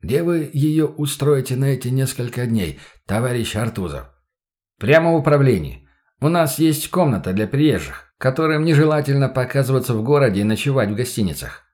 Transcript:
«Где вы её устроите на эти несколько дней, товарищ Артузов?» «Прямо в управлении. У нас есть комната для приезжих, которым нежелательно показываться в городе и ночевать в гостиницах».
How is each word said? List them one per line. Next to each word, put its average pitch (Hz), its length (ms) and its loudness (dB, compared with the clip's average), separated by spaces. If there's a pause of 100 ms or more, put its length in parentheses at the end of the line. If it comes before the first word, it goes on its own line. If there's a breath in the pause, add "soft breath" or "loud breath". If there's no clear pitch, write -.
«Где 131 220 -2
вы 165 280 -2
её 151 360 0
устроите 143 680 -2
на 135 100 0
эти 131 220 -2
несколько 127 580 -4
дней, 95 340 -2 (260 loud breath)
товарищ 117 500 -2
Артузов?» 95 520 -6 (720)
«Прямо 160 340 4
в 165 40 2
управлении. 139 720 0 (320)
У 143 80 0
нас 160 300 0
есть 156 300 2
комната 120 440 0
для 104 160 -2
приезжих, 135 680 -2
которым 156 460 0
нежелательно 143 640 4
показываться 127 680 0
в 110 100 -2
городе 123 380 2
и - 20 0
ночевать 110 460 0
в 104 40 -2
гостиницах». 101 800 -4